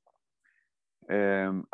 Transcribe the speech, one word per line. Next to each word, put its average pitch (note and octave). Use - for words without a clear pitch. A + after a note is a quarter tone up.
אמ, G2